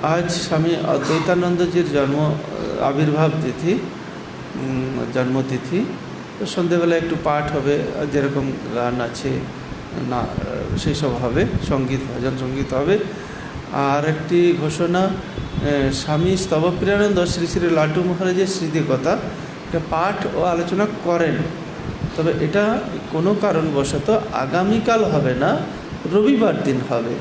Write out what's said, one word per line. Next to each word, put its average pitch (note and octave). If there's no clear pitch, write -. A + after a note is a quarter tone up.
আজ E3+
স্বামী D#3+
অদ্বৈতানন্দজির E3+
জন্ম, D3
আবির্ভাব D3+
তিথি, E3
উম, C3
জন্মতিথি। C3
তো G#3
সন্ধেবেলা E3+
একটু E3
পাঠ D3
হবে, C#3+
যেরকম C#3
গান A#2+
আছে A#2
না, B2
সেই D3
সব D3+
হবে, B2+
সঙ্গীত, C3+
ভজন B2+
সঙ্গীত C3
হবে। D#3
আর C#3+
একটি F3
ঘোষণা, F3
এ, C#3+
স্বামী D#3+
স্তবপ্রিয়ানন্দ F3+
শ্রী E3+
শ্রী E3+
লাটু D#3
মহারাজের F#3
স্মৃতিকথা, D#3+
এটা -
পাঠ F#3
ও -
আলোচনা F3+
করেন, E3+
তবে E3
এটা G3+
কোনো F3
কারণবশত D#3+
আগামীকাল G#3
হবে C#3+
না, D#3+
রবিবার G#3+
দিন C#3
হবে। A2+